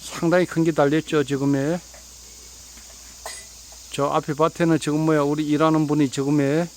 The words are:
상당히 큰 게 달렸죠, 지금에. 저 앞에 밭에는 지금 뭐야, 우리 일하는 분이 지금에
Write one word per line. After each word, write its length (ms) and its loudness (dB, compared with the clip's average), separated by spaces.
상당히 420 0
큰 180 -2
게 80 2
달렸죠, 520 0
지금에. 560 -2
저 140 -2
앞에 280 -2
밭에는 460 2
지금 200 -2
뭐야, 240 2
우리 240 0
일하는 400 2
분이 220 2
지금에 680 0